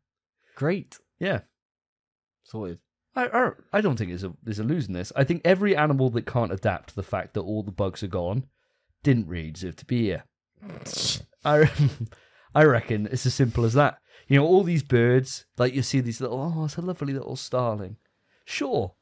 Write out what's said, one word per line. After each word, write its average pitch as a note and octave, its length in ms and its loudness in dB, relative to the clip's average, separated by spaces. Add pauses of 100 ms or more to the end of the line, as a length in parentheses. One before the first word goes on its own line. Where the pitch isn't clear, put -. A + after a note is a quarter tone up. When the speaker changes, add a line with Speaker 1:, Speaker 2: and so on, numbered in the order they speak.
(560)
Speaker 1:
Great. F3 440 -4 (200)
Speaker 2:
Yeah. E3+ 220 -2 (1000)
Speaker 1:
Sorted. F#2+ 360 -10 (360)
Speaker 2:
I, B3+ 120 -2
I, A#3 240 0 (220)
I G#3 80 2
don't D#3+ 160 0
think G2 140 -4
there's F2+ 120 -6
a, F2 100 -8 (100)
there's G#2+ 160 -6
a A2 40 -4
lose C#3 240 -2
in F#2 60 -8
this. F2+ 220 -6
I C#3 80 2
think E3+ 200 0
every F#3+ 320 2
animal C#3 360 2
that A2+ 140 -4
can't A2+ 260 -2
adapt G2 380 -4
to - 60 -20
the F#2+ 80 -6
fact - 300 -6
that G#2 80 -4
all G#2 220 -6
the G2 80 -8
bugs F#2+ 320 -4
are G2+ 40 -6
gone F#2 380 -4 (580)
didn't A#2 240 4
really D#2+ 240 -8
deserve F2 260 -10
to - 80 -20
be A#2+ 180 0
here. F2 200 -2 (1200)
I, D3+ 260 6 (460)
<laughs> - 400 -20
I D3+ 80 8
reckon A2+ 440 4
it's - 180 -6
as B2+ 80 2
simple A#2+ 320 2
as A2+ 80 2
that. C#3+ 260 4 (280)
You C#3 100 6
know, C#3+ 80 6
all F#3 180 6
these E3+ 200 0
birds, B2 640 2 (120)
like, B2+ 160 2
you C3+ 80 -2
see C3+ 180 0
these A#2+ 220 -4
little, B2+ 180 -6
"Oh, D#3+ 260 -4
it's D3 120 -6
a E3+ 40 -6
lovely E3+ 320 -6
little C3 220 -8
starling." G#2+ 640 -4 (480)
Sure, G3 560 -4